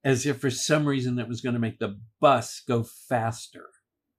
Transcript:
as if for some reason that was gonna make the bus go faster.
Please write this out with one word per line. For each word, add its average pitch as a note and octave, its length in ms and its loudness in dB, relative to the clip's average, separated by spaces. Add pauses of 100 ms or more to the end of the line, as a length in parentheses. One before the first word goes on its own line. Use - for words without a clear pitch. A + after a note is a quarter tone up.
as B2+ 220 2
if C#3 140 0
for C#3 100 0
some D3+ 360 0
reason B2+ 300 0
that A#2+ 120 -4
was A#2 140 -6
gonna A#2+ 180 -2
make A2 200 -2
the G2+ 200 -4 (220)
bus C3 440 4
go A#2 180 0
faster. A2+ 840 -6 (520)